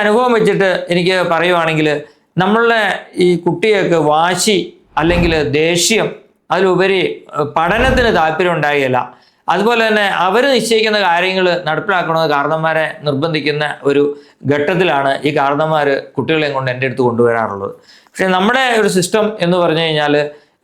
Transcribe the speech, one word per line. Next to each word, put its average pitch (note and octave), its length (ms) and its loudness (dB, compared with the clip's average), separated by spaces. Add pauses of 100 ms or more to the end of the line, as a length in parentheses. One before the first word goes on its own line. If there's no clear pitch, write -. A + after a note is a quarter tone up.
അനുഭവം A3+ 340 2
വെച്ചിട്ട് F#3+ 340 2 (220)
എനിക്ക് F3+ 240 0 (160)
പറയുവാണെങ്കിൽ, E3 560 2 (540)
നമ്മളുടെ A3+ 380 2 (460)
ഈ - 20 4 (160)
കുട്ടികൾക്ക് F3+ 560 0 (120)
വാശി F3+ 440 2 (460)
അല്ലെങ്കിൽ E3+ 320 2 (260)
ദേഷ്യം, F3 480 0 (460)
അതിലുപരി, F#3 480 2 (340)
ആ, D3 100 -2 (120)
പഠനത്തിന് A#3 600 2
താല്പര്യം E3+ 360 0
ഉണ്ടാകുകയില്ല. C#3+ 420 0 (500)
അതുപോലെ A3+ 400 0
തന്നെ G#3+ 200 2 (160)
അവർ F#3+ 180 2 (140)
നിശ്ചയിക്കുന്ന A3 420 0 (120)
കാര്യങ്ങൾ F#3 360 0 (220)
നടപ്പിലാക്കണമെന്ന് D#3+ 680 -2
കാരണന്മാരെ D#3 520 -2 (180)
നിർബന്ധിക്കുന്ന D3 580 -4 (240)
ഒരു C#3+ 140 2 (520)
ഘട്ടത്തിലാണ് D3 600 0 (140)
ഈ - 100 0
കാരണന്മാർ D3 480 0 (300)
കുട്ടികളെയും D3+ 420 -2
കൊണ്ട് C3 160 -2
എൻ്റെ B2+ 140 -4
അടുത്ത് B2 220 -2
കൊണ്ടുവരാറുള്ളത്. A2 640 0 (380)
പക്ഷേ F#3+ 260 -2
നമ്മുടെ A#3+ 300 2 (140)
ഒരു G3 180 0
സിസ്റ്റം G#3 260 0 (200)
എന്ന് F3 180 2
പറഞ്ഞു E3 240 0
കഴിഞ്ഞാൽ, D3+ 280 0 (500)